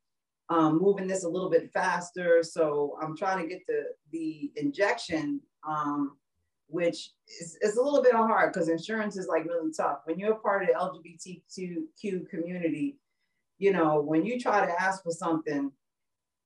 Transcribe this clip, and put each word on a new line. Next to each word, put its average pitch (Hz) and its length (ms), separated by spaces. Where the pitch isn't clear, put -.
um, 160 300
moving 190 280
this 190 180
a 170 40
little 175 200
bit 160 240
faster. 175 680
So 147 600
I'm 156 140
trying 190 280
to 160 100
get 180 140
the, 147 260
the 156 440
injection, 147 840
um, 147 500
which 165 440
is, - 220
is 208 160
a 247 60
little 285 180
bit 240 140
hard 220 380
'cause 170 160
insurance 208 480
is, 180 100
like, 165 180
really 165 260
tough. - 340
When 165 120
you're 208 160
a 214 60
part 196 240
of 175 60
the - 60
L 185 180
G 165 100
B 170 180
T 180 220
Q 185 320
community, 165 680
you 196 140
know, 151 280
when 160 240
you 247 140
try 208 260
to 175 160
ask 190 220
for 170 80
something, 156 600